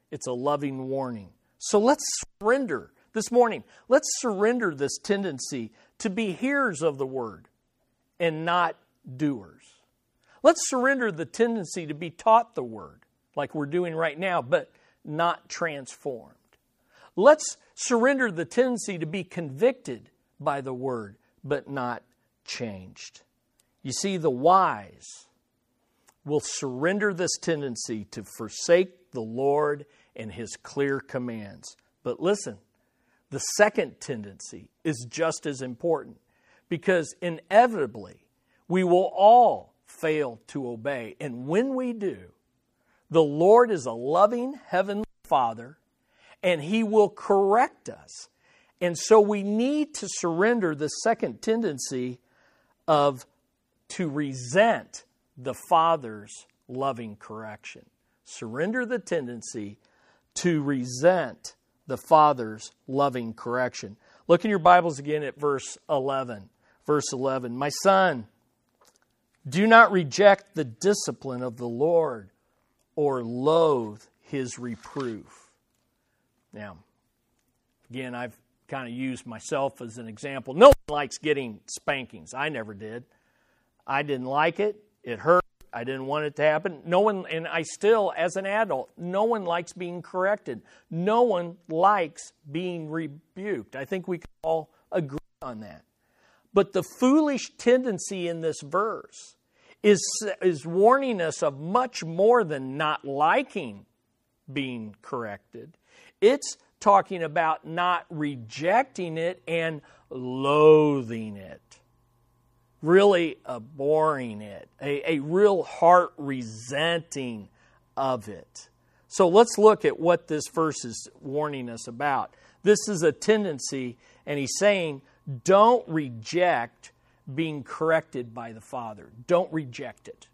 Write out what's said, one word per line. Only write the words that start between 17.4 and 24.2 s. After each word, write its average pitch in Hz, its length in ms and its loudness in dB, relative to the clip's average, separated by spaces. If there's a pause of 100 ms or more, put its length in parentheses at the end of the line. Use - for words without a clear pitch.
surrender 247 540 2
the 165 140 -4
tendency 240 540 -2
to 160 80 -4
be 175 160 -6
convicted 160 880 -4 (300)
by 143 200 -2
the 131 140 -8
word, 123 400 -6 (300)
but 139 260 -6
not 123 320 -6 (420)
changed. 98 760 -14 (640)
You 135 80 -8
see, 196 240 -4
the 160 140 0